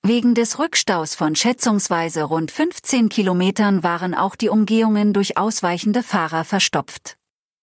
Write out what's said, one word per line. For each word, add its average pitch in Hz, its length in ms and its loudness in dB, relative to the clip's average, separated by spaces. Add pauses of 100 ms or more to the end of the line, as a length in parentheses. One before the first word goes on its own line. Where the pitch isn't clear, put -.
Wegen 233 320 4
des 233 240 0
Rückstaus 185 560 -2
von 156 200 -2
schätzungsweise 180 880 0
rund 160 280 -2
fünfzehn 269 580 0
Kilometern 190 720 2
waren 175 300 -2
auch 285 220 -2
die 220 140 -2
Umgehungen 214 640 2
durch 202 240 0
ausweichende 202 680 0
Fahrer 160 400 -2
verstopft. - 760 -4 (460)